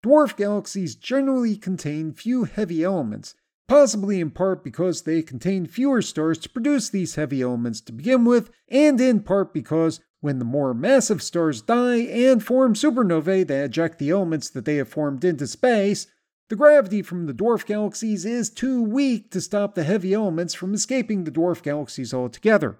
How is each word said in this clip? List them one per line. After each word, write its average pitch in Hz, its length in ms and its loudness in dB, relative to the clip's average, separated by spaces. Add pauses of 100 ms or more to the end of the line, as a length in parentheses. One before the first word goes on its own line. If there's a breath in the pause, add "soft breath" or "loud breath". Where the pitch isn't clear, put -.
Dwarf 285 320 4
galaxies 202 600 -4
generally 262 600 -2
contain 160 580 -6
few 240 320 -4
heavy 170 380 -4
elements, 123 520 -4 (320)
possibly 208 520 4
in 160 120 -2
part 185 320 -2
because 165 400 -4
they 160 180 -2
contain 170 460 -4
fewer 254 340 0
stars 156 380 -2
to - 100 -14
produce 262 400 -2
these 185 260 -4
heavy 143 280 -2
elements 120 380 -4
to - 120 -18
begin 233 320 2
with, 233 240 4 (200 soft breath)
and 277 300 4
in 247 220 4
part 202 320 0
because 160 480 -2 (180)
when 143 200 -4
the 120 60 -4
more 131 280 0
massive 208 480 2
stars 156 400 -2
die 240 360 0
and 240 440 2
form 254 340 2
supernovae 190 720 2
that 143 200 -2
eject 160 340 -2
the 143 100 -2
elements 160 400 -2
that 127 140 -10
they 151 140 -2
have 135 100 -4
formed 143 380 -4
into 147 200 0
space, 208 640 0 (400)
the 220 80 -6
gravity 214 460 6
from 175 240 -8
the 143 80 -6
dwarf 208 320 0
galaxies 208 580 -4
is 233 260 -4
too 254 320 -4
weak 240 500 -2
to 185 100 -4
stop 202 340 -4
the 175 80 -2
heavy 185 300 0
elements 175 400 -2
from 190 200 -6
escaping 214 520 -4
the 151 60 -6
dwarf 165 300 0
galaxies 143 520 -6
altogether. 127 680 0